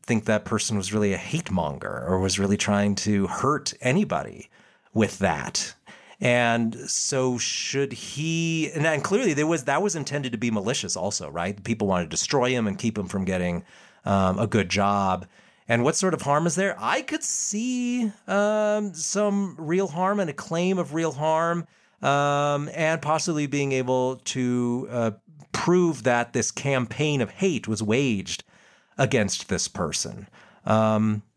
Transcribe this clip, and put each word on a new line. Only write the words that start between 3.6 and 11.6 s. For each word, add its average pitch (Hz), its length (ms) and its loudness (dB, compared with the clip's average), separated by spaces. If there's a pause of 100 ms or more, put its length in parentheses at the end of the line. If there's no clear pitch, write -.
anybody 127 680 -2 (420)
with 107 280 2
that. 78 540 -2 (440)
And 117 560 2 (140)
so 131 480 0
should 135 560 -2
he, 160 840 -2
and, 151 120 0
and 156 180 0
clearly 202 300 2
there 151 120 2
was, 165 180 0
that 143 180 2
was 202 140 0
intended 143 360 -4
to 117 60 -2
be 117 120 0
malicious 107 460 -2
also, 90 320 -4
right? 90 340 -4